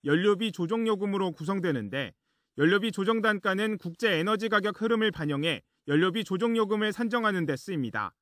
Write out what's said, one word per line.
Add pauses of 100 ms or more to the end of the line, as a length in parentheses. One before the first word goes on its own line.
연료비
조정요금으로
구성되는데 (420)
연료비
조정
단가는
국제
에너지
가격
흐름을
반영해 (260)
연료비
조정요금을
산정하는
데
쓰입니다.